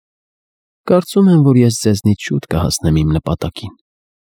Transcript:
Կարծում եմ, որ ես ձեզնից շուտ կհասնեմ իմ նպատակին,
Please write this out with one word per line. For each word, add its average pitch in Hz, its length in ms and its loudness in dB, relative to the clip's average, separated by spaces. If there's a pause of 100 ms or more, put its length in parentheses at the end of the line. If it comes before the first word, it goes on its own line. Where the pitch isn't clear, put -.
(880)
Կարծում 190 400 0
եմ, 170 160 4
որ 135 140 4
ես 120 200 2
ձեզնից 104 460 0
շուտ - 240 -6
կհասնեմ 80 500 -2
իմ 78 140 0
նպատակին, 80 640 -6 (560)